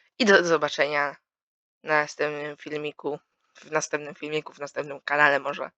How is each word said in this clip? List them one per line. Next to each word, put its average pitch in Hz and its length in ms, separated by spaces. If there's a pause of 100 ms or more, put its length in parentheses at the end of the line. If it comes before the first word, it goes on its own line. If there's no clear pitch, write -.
(180)
i 262 60
do 196 200
zobaczenia 147 720 (680)
na 156 160
następnym 147 560
filmiku, 147 640 (360)
w - 160
następnym 147 440
filmiku, 151 380
w - 60
następnym 143 420
kanale 143 400
może. 139 380